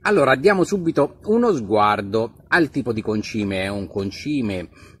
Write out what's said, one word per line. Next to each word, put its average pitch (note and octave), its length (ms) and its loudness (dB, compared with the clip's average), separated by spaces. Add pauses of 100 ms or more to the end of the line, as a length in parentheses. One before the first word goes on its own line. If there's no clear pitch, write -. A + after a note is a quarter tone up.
Allora, C#3+ 340 4
diamo F#3 280 2
subito E3 600 0
uno A3+ 280 2
sguardo G#2 800 0 (140)
al D#3+ 220 2
tipo A#2+ 240 -4
di A2 80 -4
concime. G#2 600 -2
È G2 40 -2
un G2 200 -6
concime, G2+ 800 -4 (320)